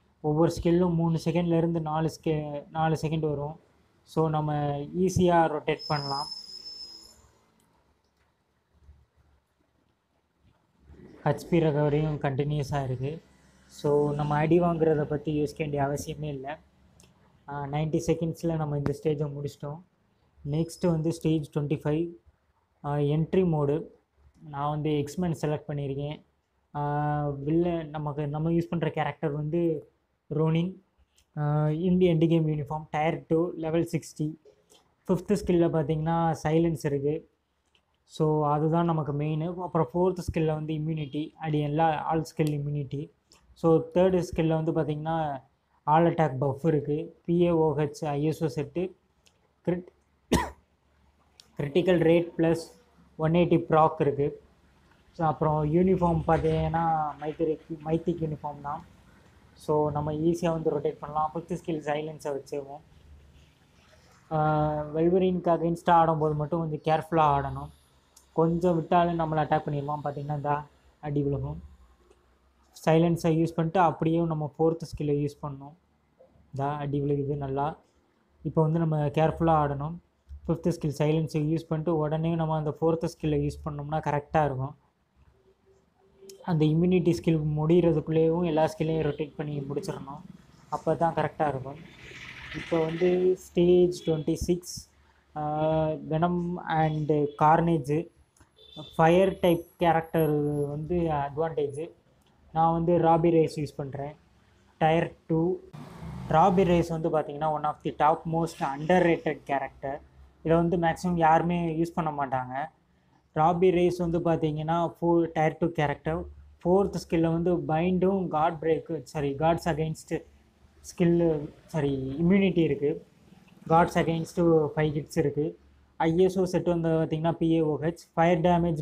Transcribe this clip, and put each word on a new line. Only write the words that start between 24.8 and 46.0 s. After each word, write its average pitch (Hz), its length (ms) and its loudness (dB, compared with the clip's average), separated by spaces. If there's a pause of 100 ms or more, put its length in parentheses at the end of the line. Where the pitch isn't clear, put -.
எக்ஸ்மென் 151 500 -2
select 151 280 -4
பண்ணியிருக்கேன். 143 560 -8 (500)
ஆ, 147 540 -2
வில்லன் 160 600 -2
நமக்கு, 151 400 -6
நம்ம 156 220 -2
யூஸ் 170 180 0
பண்ற 160 220 -2
character 147 400 -4
வந்து 151 600 -2 (440)
Ronin. 160 400 0 (600)
uh, 151 320 0
in 180 320 2
the 185 60 6
end 165 220 4
game 160 180 4
uniform, 156 360 -4 (100)
tier 151 360 -2
two, 170 300 2
level 160 340 0
sixty. 156 460 -6 (680)
Fifth 180 240 0
ஸ்கில்ல 170 360 2
பார்த்தீங்கன்னா, 160 720 0
Silence 165 400 2
இருக்கு. 147 460 -2 (760)
So, 151 460 0
அதுதான் 156 340 2
நமக்கு 156 280 -2
main. 151 280 -4
அப்புறம் 170 540 -2
fourth 180 240 2 (140)
ஸ்கில்ல 160 140 0
வந்து 156 280 -4
immunity, 151 580 -6
அது 156 260 -4
எல்லா, 151 540 0
all 160 120 0 (120)
skill 156 120 0
immunity. 147 640 -6 (420)
So, 165 300 4 (120)
third 180 380 4
ஸ்கில்ல 160 320 0
வந்து 165 80 -2
பார்த்தீங்கன்னா, 151 720 -4 (460)
all 160 160 6